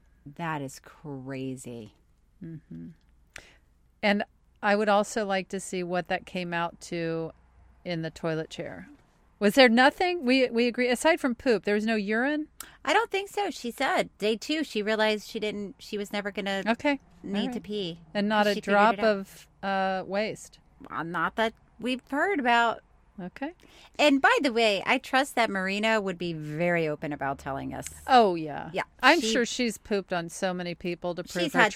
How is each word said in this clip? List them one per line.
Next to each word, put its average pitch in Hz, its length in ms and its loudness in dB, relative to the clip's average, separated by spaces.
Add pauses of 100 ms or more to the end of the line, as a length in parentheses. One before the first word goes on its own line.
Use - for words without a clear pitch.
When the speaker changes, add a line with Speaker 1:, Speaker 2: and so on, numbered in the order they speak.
(360)
Speaker 1:
That 156 260 -4
is 135 180 -10
crazy. 131 1120 -10 (500)
Speaker 2:
Mm-hmm. 165 440 -14 (1120)
And 208 220 2 (380)
I 208 140 4
would 208 120 2
also 208 360 2
like 190 240 -2
to 196 120 -6
see 180 220 -6
what 175 260 -4
that 185 180 -4
came 175 280 -6
out 170 280 -4
to 165 500 -4 (520)
in 170 180 -4
the 160 80 -6
toilet 160 400 -4
chair. - 380 -12 (520)
Was 208 140 4
there 262 140 8
nothing? 294 560 4
We, 254 260 4
we 233 160 2
agree, 240 220 0
aside 302 320 2
from 247 160 0
poop, 220 280 2
there 208 120 2
was 214 100 0
no 226 80 0
urine? 240 540 0 (360)
Speaker 1:
I 277 80 0
don't 440 160 2
think 392 220 -4
so. 403 200 -2
She - 200 -8
said 277 480 0
day 214 180 0
two, 311 280 -4
she - 180 -4
realized 214 480 0
she - 80 -8
didn't, 208 400 -6
she - 180 -10
was 202 160 -8
never 202 200 -6
gonna 196 340 -4
Speaker 2:
Okay. 269 320 0 (240)
Speaker 1:
need 196 160 -4
Speaker 2:
All 220 80 0
right. 262 80 -6
Speaker 1:
to 226 60 -6
pee. 175 400 -8 (140)
Speaker 2:
And 208 140 0
not 208 200 4
a - 60 4
Speaker 1:
She 208 80 -4
figured 196 100 0
it 202 40 6
Speaker 2:
drop 208 220 6
Speaker 1:
out. 220 60 0
Speaker 2:
of, 202 420 0 (160)
uh, 190 440 0
waste? 196 520 -6 (320)
Speaker 1:
Well, 147 140 -6
not 170 320 -2
that 226 180 0 (240)
we've 247 320 -4
heard 330 300 2
about. 233 400 2 (420)
Speaker 2:
Okay. 277 300 -10 (440)
Speaker 1:
And 285 240 4
by 440 220 4
the 269 100 0
way, 214 320 2
I 247 140 0
trust 269 380 0
that 226 140 2
Marina 202 500 0
would 190 180 -4
be 175 140 -4
very 160 560 0
open 151 240 -6
about 139 260 -4
telling 135 340 -8
us. 135 140 -10 (220)
Speaker 2:
Oh, 233 260 8
yeah. 156 380 -8
Speaker 1:
Yeah, 185 100 -4 (220)
Speaker 2:
I'm 311 160 8
Speaker 1:
she 220 120 -2
Speaker 2:
sure 233 140 2
she's 233 320 -2
pooped 202 340 -4
on 170 180 -4
so 185 220 -4
many 175 220 -6
people 175 400 -6
to 175 80 -8
prove 175 220 -4
Speaker 1:
She's 302 80 -2
Speaker 2:
her 262 80 4
Speaker 1:
had 214 120 8
to. - 40 -10